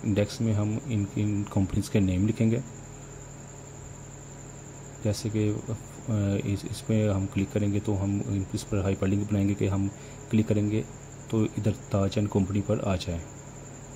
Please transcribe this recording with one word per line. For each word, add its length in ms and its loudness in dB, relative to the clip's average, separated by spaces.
Index 360 2
में 120 4
हम 340 2
इन, 200 2
इन 260 2
companies 460 0
के 100 4
name 280 4
लिखेंगे, 360 4
जैसे 260 0
कि, 200 2
अ, 240 -2
इस, 200 -2
इस 160 -6
पर 280 4
हम 160 2
click 260 0
करेंगे 280 2
तो 140 0
हम 520 0
इस 80 -4
पर 200 0
hyperlink 460 2
बनाएंगे 240 4
कि 140 2
हम 200 2
click 180 4
करेंगे 380 2
तो 140 4
इधर 260 0
Taj 460 2
एंड 120 2
company 320 2
पर 180 2
आ 160 2
जाए। 260 -2